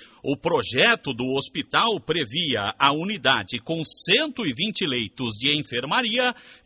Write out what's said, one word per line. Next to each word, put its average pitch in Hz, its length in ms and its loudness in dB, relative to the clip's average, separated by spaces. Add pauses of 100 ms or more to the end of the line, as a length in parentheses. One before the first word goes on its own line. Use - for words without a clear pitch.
(240)
o 139 120 0
projeto 156 760 2
do 127 220 -2
hospital 151 640 0
previa 131 760 -2
a 139 160 6
unidade 135 680 0
com 165 240 -4
cento 247 600 0
e 147 80 -2
vinte 190 320 -4
leitos 120 520 -2
de 139 200 2
enfermaria 220 760 -2 (320)